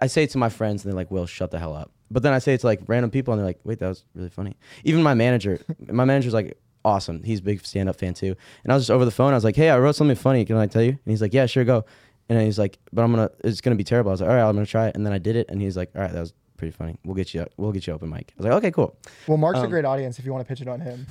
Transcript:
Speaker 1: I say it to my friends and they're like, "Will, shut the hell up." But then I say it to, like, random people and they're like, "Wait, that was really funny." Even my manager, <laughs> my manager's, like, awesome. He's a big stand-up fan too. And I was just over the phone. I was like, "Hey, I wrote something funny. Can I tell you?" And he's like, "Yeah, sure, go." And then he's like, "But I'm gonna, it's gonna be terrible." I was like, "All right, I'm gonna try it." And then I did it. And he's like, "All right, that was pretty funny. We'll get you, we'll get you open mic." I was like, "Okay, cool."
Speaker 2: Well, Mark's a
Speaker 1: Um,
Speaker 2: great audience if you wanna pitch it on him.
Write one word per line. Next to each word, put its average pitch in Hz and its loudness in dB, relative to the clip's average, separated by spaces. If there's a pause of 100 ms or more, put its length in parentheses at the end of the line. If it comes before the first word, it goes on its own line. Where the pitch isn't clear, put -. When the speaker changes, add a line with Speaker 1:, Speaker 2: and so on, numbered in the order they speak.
Speaker 1:
I 131 2
say 156 2
it 135 -2
to 135 -4
my 117 2
friends 104 -4
and 98 -6
they're 95 -4
like, 87 -6
"Will, 92 -4
shut 87 -8
the 87 -8
hell 82 -8
up." 78 -12 (200)
But 113 -2
then 143 4
I 131 2
say 135 2
it 123 0
to, 127 0
like, 107 2
random 117 0
people 127 -2
and 107 0
they're 101 -2
like, 90 -6
"Wait, 110 -6
that 92 -4
was 92 -8 (100)
really 87 -12
funny." 98 -10 (280)
Even 160 4
my 151 4
manager, 113 2 (160)
<laughs> - -18
my 123 2
manager's, 131 2
like, 107 -2 (300)
awesome. 95 0
He's 107 -4
a - -10
big 101 -4
stand-up 95 -2
fan 90 -4
too. 95 -4 (300)
And 123 2
I - 6
was 135 2
just 113 0
over 127 6
the 120 2
phone. 139 4
I 131 4
was 110 2
like, 110 2
"Hey, 160 6
I 135 6
wrote 143 4
something 143 4
funny. 131 2
Can 110 0
I 107 4
tell 113 2
you?" 120 4
And 139 -6
he's 107 0
like, 104 0
"Yeah, 135 4
sure, 127 2
go." 113 4 (460)
And 117 4
then 110 4
he's 104 0
like, 101 0 (160)
"But 113 2
I'm 117 4
gonna, 110 2 (140)
it's 107 -2
gonna 120 2
be 98 -2
terrible." 120 2
I - 2
was 92 -2
like, 90 2
"All 127 4
right, 113 4
I'm 104 2
gonna 104 0
try 113 0
it." - -6
And 104 -2
then 104 0
I 98 -2
did 107 -2
it. 117 -2
And 98 -4
he's 98 -4
like, 90 -4
"All 95 -6
right, 90 -4
that 85 -6
was 85 -8 (240)
pretty 80 -8
funny. 82 -10
We'll 92 -8
get 95 -4
you, 82 -6 (120)
we'll 104 -4
get 95 -6
you 85 -4
open 80 -10
mic." 80 -12
I - -12
was - -4
like, 123 2
"Okay, 208 0
cool." - 0 (320)
Speaker 2:
Well, 156 2
Mark's 156 2
a - 0
Speaker 1:
Um, 113 -2
Speaker 2:
great 160 0
audience 131 -4
if 127 -14
you 135 -6
wanna 131 -8
pitch 135 -10
it 127 -12
on 127 -8
him. 127 -12